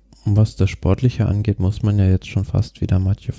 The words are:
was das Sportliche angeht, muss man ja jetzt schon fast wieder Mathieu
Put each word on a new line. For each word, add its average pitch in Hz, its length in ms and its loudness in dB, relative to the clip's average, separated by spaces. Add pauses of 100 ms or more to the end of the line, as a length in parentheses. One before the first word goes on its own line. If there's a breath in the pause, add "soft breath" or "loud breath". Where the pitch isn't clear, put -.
(260)
was 107 300 2
das 95 140 0
Sportliche 113 580 0
angeht, 101 320 -2
muss 98 240 -2
man 104 160 0
ja 95 60 4
jetzt 92 220 2
schon 95 180 -2
fast - 360 -4
wieder 95 180 0
Mathieu 92 400 -2